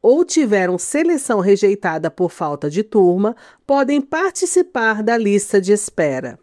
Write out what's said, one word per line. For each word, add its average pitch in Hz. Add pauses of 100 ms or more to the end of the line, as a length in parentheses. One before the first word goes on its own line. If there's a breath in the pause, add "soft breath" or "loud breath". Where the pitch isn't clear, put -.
ou 285
tiveram 196
seleção 285
rejeitada 190
por 180
falta 147
de 180
turma 202 (300 soft breath)
podem 277
participar 320
da 233
lista 202
de 185
espera. 139